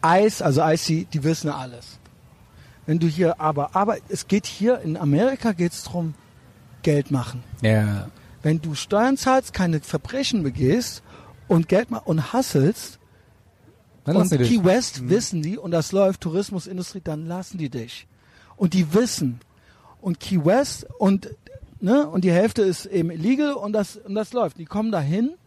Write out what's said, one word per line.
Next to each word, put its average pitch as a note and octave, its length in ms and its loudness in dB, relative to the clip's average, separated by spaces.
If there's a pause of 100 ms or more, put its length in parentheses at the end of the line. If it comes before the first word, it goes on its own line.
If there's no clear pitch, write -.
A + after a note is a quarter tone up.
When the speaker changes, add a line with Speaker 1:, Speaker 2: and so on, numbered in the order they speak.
Speaker 1:
Ice, G3 400 4
also C#3+ 180 4
I D#3 140 4
C, E3+ 340 -2
die D3 120 -4
wissen D#3 260 0
alles. B2+ 480 -12 (880)
Wenn D#3+ 140 0
du E3+ 80 2
hier E3 340 0
aber, D3 340 -2
aber G3+ 220 0 (100)
es - 200 -8
geht G3+ 180 0
hier, A#3 360 0
in D#3 160 -4
Amerika G#3 540 2
geht's E3+ 320 -2
drum, E3 300 -6 (720)
Geld D3 280 2
machen. B2 320 -4 (180)
Speaker 2:
Ja. G#2+ 460 2 (360)
Speaker 1:
Wenn D#3 180 0
du D#3 140 -6
Steuern A#3+ 420 0
zahlst, C4 360 2
keine E3+ 280 0
Verbrechen A#3 600 -4
begehst C#3+ 580 0 (460)
und E3 200 4
Geld G#3+ 240 2
ma-, A3+ 60 -4
und D#3+ 360 -2
hustlest, G3+ 680 0 (1040)
Speaker 2:
Dann D#3 100 0
Speaker 1:
und G#3 60 4
Speaker 2:
lassen F3 160 2
die B2 60 4
dich. A#2 60 2
Speaker 1:
Key G#3+ 140 4
West D#3+ 380 2
Speaker 2:
Mhm. B2 80 -6
Speaker 1:
wissen G3 320 0
die, F3 160 -4
und F3+ 140 -8
das E3 200 -2
läuft, F#3+ 300 2
Tourismusindustrie, F3+ 840 -6
dann D#3 220 -8
lassen F3+ 320 -10
die D3+ 120 -6
dich. A#2+ 380 -12 (480)
Und F#3 180 0
die E3+ 200 2
wissen. D#3+ 480 0 (580)
Und F3 200 -4
Key F3 260 -2
West A#3+ 400 2 (140)
und, G3 320 2 (500)
ne, G3 260 4
und F#3+ 160 -2
die F3+ 80 4
Hälfte G#3 300 2
ist F#3 240 0
eben E3+ 240 -2
illegal B3+ 440 0
und G#3 200 -6
das, G#3+ 240 -2
und G3 180 -10
das G#3+ 160 -4
läuft. A3 280 -2
Die E3 60 -12
kommen A3 260 -4
da F3+ 100 0
hin G3+ 320 0 (140)